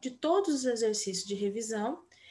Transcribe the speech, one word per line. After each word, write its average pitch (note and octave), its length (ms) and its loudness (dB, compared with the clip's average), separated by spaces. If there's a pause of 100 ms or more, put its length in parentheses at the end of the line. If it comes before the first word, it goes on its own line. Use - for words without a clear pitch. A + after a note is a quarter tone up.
de C4 100 -6
todos E4 440 2
os C4 100 -2
exercícios A3 640 0
de G3+ 80 -2
revisão G#3+ 680 -2 (280)